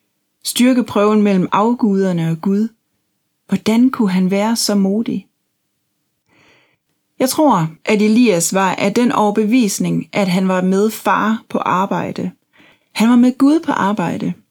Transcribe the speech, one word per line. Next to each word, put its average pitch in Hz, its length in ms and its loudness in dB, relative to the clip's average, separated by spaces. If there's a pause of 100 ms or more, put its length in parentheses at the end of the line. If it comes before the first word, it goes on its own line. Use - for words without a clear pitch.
(440)
Styrkeprøven 214 800 0
mellem 190 300 0
afguderne 190 800 0
og 165 100 -6
Gud. 202 280 -2 (800)
Hvordan 226 420 2
kunne 214 200 -2
han 185 200 0
være 208 260 0
så - 180 -2
modig? 196 540 -2 (1900)
Jeg 254 100 0
tror, 220 420 2 (140)
at 208 180 0
Elias 214 520 2
var 190 200 0
af 202 200 -2
den 240 180 2
overbevisning, 208 1000 0
at 196 160 0
han 190 200 0
var 185 140 0
med 190 280 2
far 214 580 -2
på - 100 -6
arbejde. 185 720 -4 (640)
Han 220 160 0
var 247 80 4
med 247 220 4
Gud 294 220 4
på 294 120 -4
arbejde. 185 600 -4 (180)